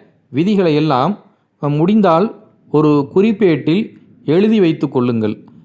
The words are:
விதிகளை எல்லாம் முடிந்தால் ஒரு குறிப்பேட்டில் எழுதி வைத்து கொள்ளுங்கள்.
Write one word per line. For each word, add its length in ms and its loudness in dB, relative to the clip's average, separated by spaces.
விதிகளை 460 0
எல்லாம் 500 -2
முடிந்தால் 840 0
ஒரு 440 2
குறிப்பேட்டில் 840 0
எழுதி 340 2
வைத்து 300 0
கொள்ளுங்கள். 560 -2